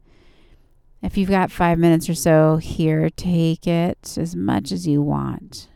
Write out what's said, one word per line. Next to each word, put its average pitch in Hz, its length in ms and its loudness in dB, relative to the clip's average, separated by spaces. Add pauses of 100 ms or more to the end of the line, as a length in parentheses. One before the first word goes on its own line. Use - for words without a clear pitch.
(1000)
If - 160 -6
you've 190 140 0
got 190 220 0
five 170 260 2
minutes 165 300 4
or 170 60 -2
so 156 420 4
here, 156 540 -2
take 170 580 -2
it 170 500 -4
as 165 160 -6
much 185 380 -4
as 180 160 -6
you 147 140 2
want. 143 720 -6